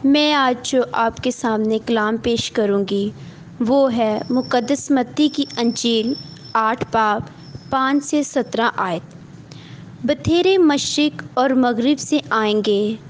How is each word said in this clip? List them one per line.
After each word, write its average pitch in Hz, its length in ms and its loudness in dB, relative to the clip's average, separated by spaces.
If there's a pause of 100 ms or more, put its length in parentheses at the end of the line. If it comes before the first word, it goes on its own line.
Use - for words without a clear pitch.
मैं 294 260 4
आज 262 240 2 (140)
जो 254 240 2
आपके 226 380 -2
सामने 220 460 0
कलाम 220 400 0
पेश 220 300 -2
करूँगी, 101 640 0 (500)
वो 269 260 4
है 220 340 0 (100)
मुकद्दस 247 600 0
मत्ती 269 360 2
की 277 180 -2 (120)
अंजील, 233 580 0 (400)
आठ 220 360 0
बाब, 214 380 0 (420)
पाँच 269 300 2
से 294 220 0
सत्रह 233 540 -2
आयत। 180 240 -2 (1040)
"बथेरे 339 520 2
मशरिक 294 640 2 (160)
और 269 160 2
मगरिब 247 440 2
से 294 240 -2 (100)
आएंगे 214 680 0 (100)